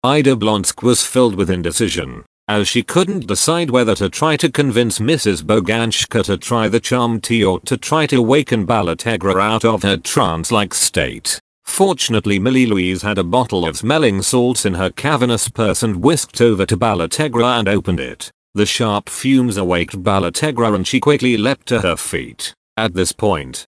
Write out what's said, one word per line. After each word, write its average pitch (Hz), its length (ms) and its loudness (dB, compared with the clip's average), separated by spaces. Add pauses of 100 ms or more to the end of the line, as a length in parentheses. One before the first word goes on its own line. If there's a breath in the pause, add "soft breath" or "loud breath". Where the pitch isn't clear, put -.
Ida 135 320 4
Blonsk 107 460 -2
was 120 240 2
filled 120 280 2
with 90 140 0
indecision, 85 760 -2 (240)
as 104 220 0
she 120 140 0
couldn't 180 440 -2
decide 156 440 0
whether 117 240 2
to 95 160 -2
try 156 260 0
to 139 160 0
convince 120 480 0
Missus 107 420 0
Boganshka 107 800 0
to 101 120 0
try 113 320 -2
the 110 100 2
charm 117 400 0
tea 113 240 0
or 92 180 2
to - 180 -4
try 156 260 -2
to 135 160 2
waken 117 460 2
Balategra 98 760 0
out 107 240 0
of 110 180 2
her 98 140 2
trance-like 90 760 0
state. - 680 -2 (240)
Fortunately, 113 760 0
Millie 127 280 2
Louise 92 340 0
had 104 160 -2
a 95 80 0
bottle 98 400 0
of 80 140 -4
smelling 120 420 0
salts 123 460 0
in 95 80 0
her 92 160 -2
cavernous 127 580 -2
purse 107 340 -2
and 101 200 -2
whisked 143 400 0
over 101 240 4
to 107 100 0
Balategra 117 840 0
and 104 60 0
opened 95 340 0
it. - 300 -10 (240)
The 104 120 2
sharp 104 420 -2
fumes 127 480 0
awaked 90 460 -2
Balategra 104 720 0
and 92 120 -2
she 131 140 0
quickly 127 380 2
leapt 127 300 -2
to 117 120 0
her 87 160 0
feet. - 560 -8 (240)
At 110 160 -2
this 92 200 0
point 76 600 -2